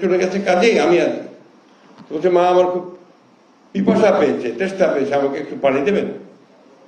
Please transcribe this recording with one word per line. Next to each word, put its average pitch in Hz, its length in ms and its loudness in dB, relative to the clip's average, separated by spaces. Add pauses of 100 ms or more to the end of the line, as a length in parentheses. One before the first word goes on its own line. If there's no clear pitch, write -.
চলে 180 180 0
গেছে 185 200 -2
কাজে, 180 400 2
আমি 165 220 2
আছি।" - 260 -4 (800)
তো 147 60 -8
বলছে, 160 140 0
"মা, 175 180 4
আমার 180 180 4
খুব 180 320 -6 (760)
পিপাসা 196 400 2
পেয়েছে, 123 400 0
তেষ্টা 185 360 -2
পেয়েছে, 139 280 -2
আমাকে 139 240 -2
একটু 151 220 -10
পানি 139 200 0
দেবেন?" 175 240 0 (840)